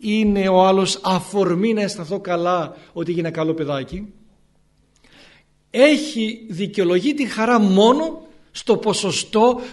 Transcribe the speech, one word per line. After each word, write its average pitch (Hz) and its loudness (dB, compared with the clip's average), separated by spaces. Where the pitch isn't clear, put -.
είναι 208 0
ο 185 6
άλλος 190 2
αφορμή 190 0
να 208 -2
αισθανθώ 185 -6
καλά 175 -2
ότι 170 -8
έγινα 165 -4
καλό 160 -2
παιδάκι. 160 -8
Έχει, 233 2
δικαιολογεί 190 -2
τη 285 -4
χαρά 226 0
μόνο 220 4
στο - 0
ποσοστό 214 0